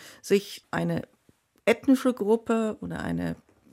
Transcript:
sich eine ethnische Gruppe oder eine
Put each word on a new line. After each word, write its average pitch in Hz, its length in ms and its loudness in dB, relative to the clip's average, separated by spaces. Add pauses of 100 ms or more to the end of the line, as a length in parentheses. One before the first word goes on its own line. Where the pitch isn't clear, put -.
(220)
sich - 500 0
eine 170 300 -2 (640)
ethnische 254 480 4
Gruppe 226 640 0
oder 170 220 -8
eine 170 340 -4 (380)